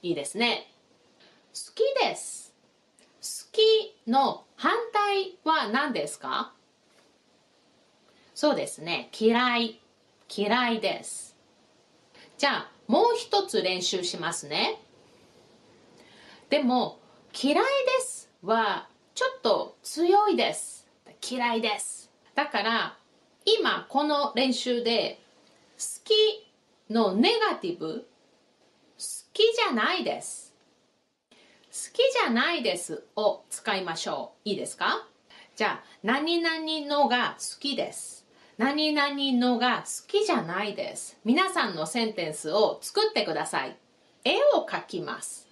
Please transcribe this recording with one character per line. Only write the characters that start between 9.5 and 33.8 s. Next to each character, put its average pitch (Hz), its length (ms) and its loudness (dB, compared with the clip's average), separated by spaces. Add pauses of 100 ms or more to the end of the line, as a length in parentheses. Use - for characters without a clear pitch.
い。 226 240 -4 (520)
嫌 233 360 0
い 226 100 -2
で 185 240 -4
す。 - 320 -14 (1040)
じ 285 100 2
ゃ 254 120 0
あ、 - 120 -14 (160)
も 349 200 4
う 480 100 2
一 - 280 0
つ - 160 0
練 180 200 -2
習 180 240 -2
し - 120 -6
ま 160 140 -4
す 151 160 -10
ね。 220 340 -2 (1700)
で 294 140 4
も、 247 380 0 (320)
嫌 285 220 0
い - 0 -
で 359 60 6 (400)
す - 300 -12 (100)
は 202 460 0 (280)
ち - 80 0
ょ - 20 2 (120)
っ - 40 -20
と - 420 0
強 392 460 4
い 277 80 2
で - 160 0
す。 - 340 -12 (420)
嫌 240 260 -2
い 226 60 0
で 220 160 -2
す。 - 320 -12 (260)
だ 294 100 2
か 220 180 -2
ら、 220 340 -2 (460)
今 370 460 2
こ 285 160 2
の 294 280 0
練 262 200 2
習 240 280 -2
で、 226 380 0 (580)
好 - 60 -10 (220)
き 440 80 4 (760)
の 208 260 2
ネ 370 220 4
ガ 427 180 2
テ - 120 -8
ィ - 100 -4
ブ、 160 300 -8 (880)
好 - 60 -14 (280)
き 415 120 2 (120)
じ 466 140 0
ゃ 294 40 -2
な 240 200 0
い 359 100 -4
で - 180 -4
す。 - 320 -14 (800)
好 - 60 -20 (560)
き - 40 -10 (140)
じ 466 160 2
ゃ - 20 0
な 254 220 2
い 330 100 -2
で 190 140 0
す - 300 -10 (100)
を 214 340 0
使 - 280 -4
い 185 80 -4